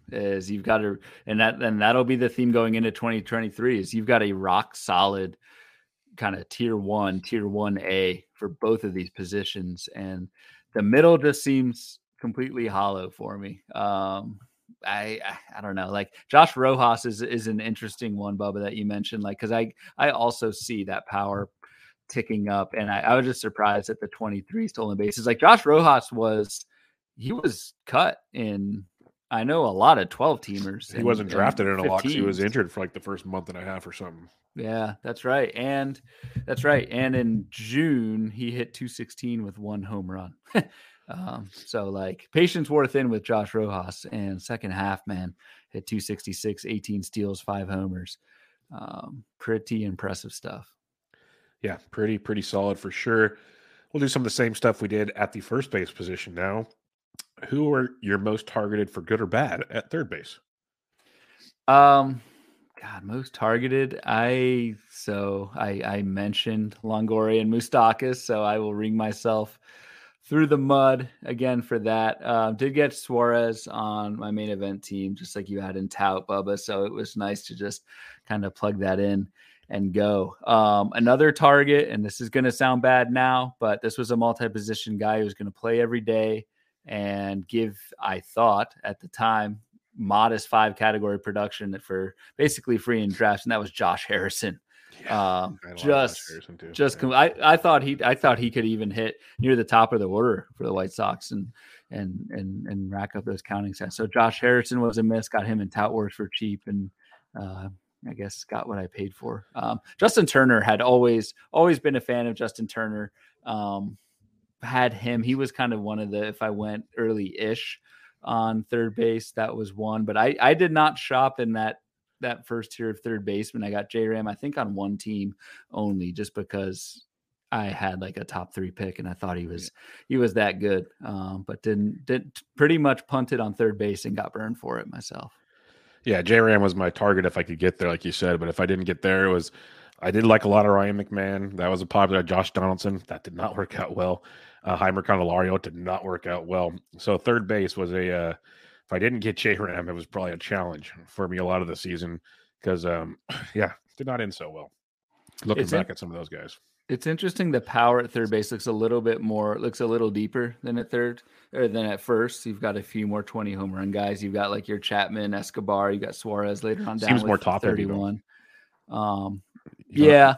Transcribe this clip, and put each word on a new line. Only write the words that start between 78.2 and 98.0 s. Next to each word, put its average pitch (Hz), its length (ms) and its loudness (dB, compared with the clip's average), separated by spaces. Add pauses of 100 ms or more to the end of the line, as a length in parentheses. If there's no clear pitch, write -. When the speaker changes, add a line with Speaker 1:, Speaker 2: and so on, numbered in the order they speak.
Speaker 1:
kinda 101 240 -4
plug 104 280 -4
that 95 200 0
in 101 280 0 (420)
and 98 220 -2
go. 101 440 0 (100)
Um, 107 480 6
another 131 380 6
target, 143 580 6
and 107 160 -4
this 104 160 -10
is 113 80 -8
gonna 127 220 2
sound 127 320 2
bad 127 280 6
now, 127 480 2
but 104 220 2
this 113 160 -2
was 120 140 -4
a 120 60 2
multi-position 110 800 -2
guy 107 200 0
who 110 40 0
was 101 100 -4
gonna 101 180 -10
play 117 300 0
every 117 200 0
day 110 440 0 (400)
and 101 640 -6
give, 113 320 -2 (200)
I 95 200 -4
thought 107 640 2
at 104 160 -10
the - 80 -20
time, 107 540 -2 (360)
modest 107 500 2
five 110 280 2
category 104 440 0
production 101 600 -6
for 95 360 -6 (220)
basically 139 400 0
free 117 240 0
in 101 80 0
drafts, 101 360 2
and 117 60 -2
that 110 80 0
was 98 120 -6
Josh 90 340 -2
Harrison. 98 540 -4 (440)
Speaker 2:
Yeah, 95 400 0
Speaker 1:
Um, 92 200 -10
Speaker 2:
I 87 60 -18
love 87 80 -16
Josh 131 80 -10
Speaker 1:
just, 139 440 2
Speaker 2:
Harrison 82 280 -18
too. - 140 -18
Speaker 1:
just 139 240 0
Speaker 2:
Yeah. - 60 -8
Speaker 1:
com-, 127 120 0
I, 151 200 6 (100)
I 156 140 8
thought 156 260 4
he, 139 200 -2